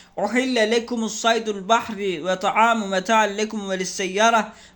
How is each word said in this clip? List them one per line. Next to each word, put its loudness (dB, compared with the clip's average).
"Uhille 0
lekumus -2
saydul -2
bahri -2
ve 0
ta'amu 2
meta'an 0
lekum -4
ve -2
lisseyyara 0